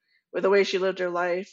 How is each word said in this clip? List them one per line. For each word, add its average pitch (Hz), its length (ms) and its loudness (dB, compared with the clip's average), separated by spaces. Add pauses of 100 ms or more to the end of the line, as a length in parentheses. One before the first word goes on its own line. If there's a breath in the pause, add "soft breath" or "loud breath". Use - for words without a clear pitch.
(340)
with 175 80 -2
the 190 80 2
way 196 140 6
she 196 120 -2
lived 185 220 -2
her 180 100 -2
life, 175 440 -4